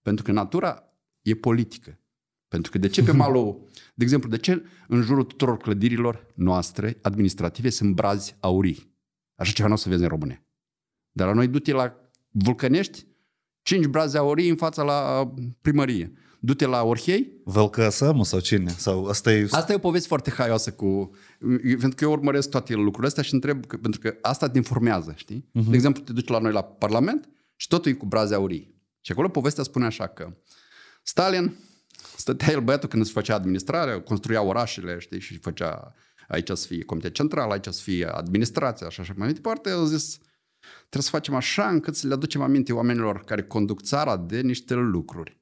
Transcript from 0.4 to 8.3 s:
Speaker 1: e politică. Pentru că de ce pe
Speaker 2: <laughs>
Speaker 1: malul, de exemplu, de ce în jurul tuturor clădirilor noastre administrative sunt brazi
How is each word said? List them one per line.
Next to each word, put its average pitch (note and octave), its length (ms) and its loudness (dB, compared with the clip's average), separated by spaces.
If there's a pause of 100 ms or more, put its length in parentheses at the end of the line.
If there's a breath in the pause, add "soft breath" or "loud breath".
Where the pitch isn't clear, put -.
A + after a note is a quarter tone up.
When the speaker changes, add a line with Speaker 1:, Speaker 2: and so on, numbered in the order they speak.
Speaker 1:
e G#2+ 140 0
politică. A2+ 640 -2 (480)
Pentru E2 240 -4
că - 60 -2
de F#3 100 2
ce F#3+ 160 4
pe A2 140 6
Speaker 2:
<laughs> - 40 6
Speaker 1:
malul, B2+ 480 0 (260 loud breath)
de A#2+ 80 2
exemplu, B2 260 2
de A2 80 -2
ce F3 260 0 (240 loud breath)
în A#2+ 140 4
jurul C3 220 2
tuturor B2+ 340 0
clădirilor A2+ 760 0
noastre F#2 680 0
administrative G2 680 0
sunt G2+ 260 2
brazi G2 440 -2